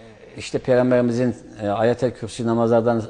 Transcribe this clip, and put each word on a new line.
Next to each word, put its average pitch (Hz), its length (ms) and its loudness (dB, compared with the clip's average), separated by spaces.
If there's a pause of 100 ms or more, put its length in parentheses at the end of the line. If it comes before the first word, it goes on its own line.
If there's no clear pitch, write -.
(380)
işte - 220 -6
Peygamberimizin, 123 760 2 (260)
e, 104 60 -4
Ayetel 113 440 0
Kürsi 113 360 -8
namazlardan 117 640 2